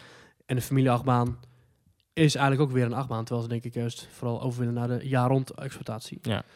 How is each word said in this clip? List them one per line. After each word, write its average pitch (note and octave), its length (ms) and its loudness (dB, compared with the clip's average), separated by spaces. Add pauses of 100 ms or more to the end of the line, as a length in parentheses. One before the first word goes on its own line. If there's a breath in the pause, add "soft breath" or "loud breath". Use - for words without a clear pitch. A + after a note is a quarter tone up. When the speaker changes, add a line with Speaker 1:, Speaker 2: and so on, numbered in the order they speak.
(460 soft breath)
Speaker 1:
En C3+ 100 -2
de A#2+ 60 0
familieachtbaan B2 760 2 (760)
is D#3 220 4
eigenlijk C#3 340 2
ook B2+ 60 -2
weer B2+ 100 4
een A#2 80 0
achtbaan, A#2+ 300 -4
terwijl A#2 240 -2
ze - 60 -8
denk A#2 100 -4
ik A#2+ 100 -10
juist A#2 380 -6
vooral A#2 300 -6
over B2 180 -4
willen A#2+ 140 0
naar A#2+ 140 -2
de A#2+ 200 -4
jaar-rond C3 440 2
exploitatie. - 680 -10
Speaker 2:
Ja. - 220 -2 (120)